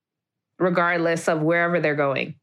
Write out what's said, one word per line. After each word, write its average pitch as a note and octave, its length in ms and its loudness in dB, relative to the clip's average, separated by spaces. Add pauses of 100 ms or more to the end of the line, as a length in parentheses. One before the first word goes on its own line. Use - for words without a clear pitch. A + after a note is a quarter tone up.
(580)
regardless E3+ 680 0
of E3 140 0
wherever E3+ 380 2
they're D3+ 160 0
going. C#3 460 -2